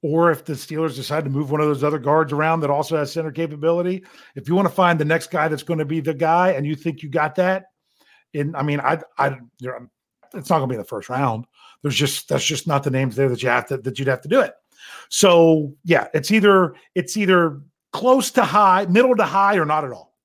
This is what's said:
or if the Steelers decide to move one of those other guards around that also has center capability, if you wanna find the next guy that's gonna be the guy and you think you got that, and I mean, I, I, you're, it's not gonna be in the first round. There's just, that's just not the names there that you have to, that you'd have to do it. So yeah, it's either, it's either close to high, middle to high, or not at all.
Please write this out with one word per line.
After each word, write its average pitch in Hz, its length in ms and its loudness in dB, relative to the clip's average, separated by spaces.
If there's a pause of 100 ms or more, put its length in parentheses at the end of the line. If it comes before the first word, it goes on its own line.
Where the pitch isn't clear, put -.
or 165 280 2
if 143 140 -4
the 156 80 -8
Steelers 151 420 -6
decide 147 280 -6
to 143 60 -6
move 139 200 -4
one 151 100 -2
of 151 60 2
those 139 180 0
other 147 140 0
guards 143 340 2
around 160 280 0
that 147 100 -2
also 143 280 -2
has 143 140 -4
center 160 200 -6
capability, 165 720 -2 (320)
if 131 120 -12
you 160 60 0
wanna 185 160 2
find 175 300 2
the 151 60 0
next 160 260 -2
guy 156 160 -2
that's 151 160 -4
gonna 156 220 -4
be 156 160 -4
the 156 120 -4
guy 165 380 2
and 143 160 -4
you 151 80 -4
think 160 260 -8
you 156 80 -14
got 151 260 -2
that, 185 360 -2 (600)
and 147 220 -4
I 139 60 -4
mean, 147 180 -2
I, 156 220 0 (160)
I, 139 200 -2 (200)
you're, 123 320 -12 (460)
it's 147 140 -12
not 160 100 2
gonna 135 80 -2
be 123 80 -4
in 107 60 -8
the 98 40 -12
first 104 240 -10
round. 123 360 -4 (360)
There's 143 140 -4
just, - 340 -4
that's 139 160 -2
just 143 220 -4
not 143 160 0
the 143 80 -2
names 131 240 -2
there 135 140 2
that 120 120 -4
you 127 80 -2
have 123 180 0
to, 135 100 -6
that 107 200 -8
you'd 135 100 -4
have 131 140 -2
to - 60 -16
do 247 140 2
it. 147 120 -4 (560)
So 165 640 4 (100)
yeah, 170 300 2
it's 143 160 -2
either, 196 460 4 (180)
it's - 240 -4
either 175 440 2 (300)
close 254 400 2
to 240 120 2
high, 190 420 4
middle 240 300 4
to 208 80 0
high, 196 320 2
or 165 100 0
not 151 180 0
at 131 80 -8
all. 87 220 -18 (120)